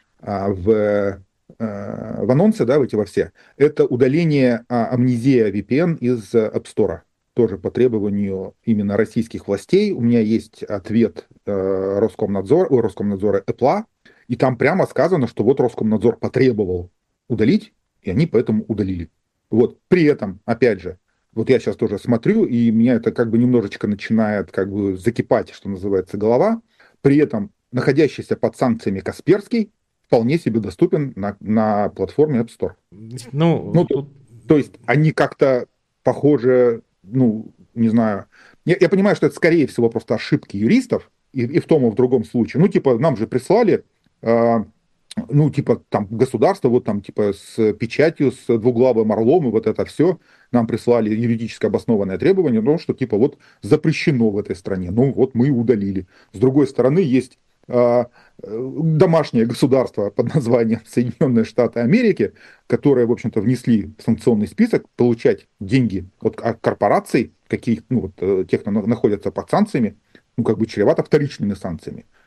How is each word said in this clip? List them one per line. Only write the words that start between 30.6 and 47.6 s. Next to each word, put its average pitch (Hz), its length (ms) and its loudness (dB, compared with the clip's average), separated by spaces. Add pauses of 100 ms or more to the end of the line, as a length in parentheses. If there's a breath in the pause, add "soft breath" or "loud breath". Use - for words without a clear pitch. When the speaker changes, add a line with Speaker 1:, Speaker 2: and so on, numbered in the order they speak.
Speaker 1:
доступен 143 560 -2
на, 101 240 -6
на 107 480 0
платформе 127 500 0
App 117 180 -4
Store. 92 140 -6 (640)
Speaker 2:
Ну, 151 400 0
Speaker 1:
Ну, 165 120 2
Speaker 2:
тут - 220 -4
Speaker 1:
то, - 400 -20
то 156 100 6
есть - 180 -4 (100)
они 147 260 2
как-то 135 540 0 (380)
похоже, 123 800 2 (200)
ну, 110 500 -2 (200)
не 113 160 0
знаю. 110 360 0 (400 soft breath)
Я, 170 140 0
я 175 80 4
понимаю, 196 280 2
что - 100 0
это, - 100 -2
скорее 160 320 2
всего, 117 220 0
просто - 260 -6
ошибки - 400 -4
юристов 135 560 0 (220)
и, 131 80 -4
и 135 180 -2
в - 60 -2
том, 143 200 2
и 110 60 2
в 104 40 -6
другом 127 280 2
случае. 120 380 -2
Ну, 190 80 4
типа, 131 280 0
нам 131 200 0
же 110 100 -4
прислали, 175 560 0 (380)
а, 117 440 2 (640)
ну, 147 200 2
типа, 120 400 -2
там, 107 200 -4
государство, 113 600 0
вот 123 140 2
там, 104 180 -4
типа, 104 320 -4
с 107 400 -2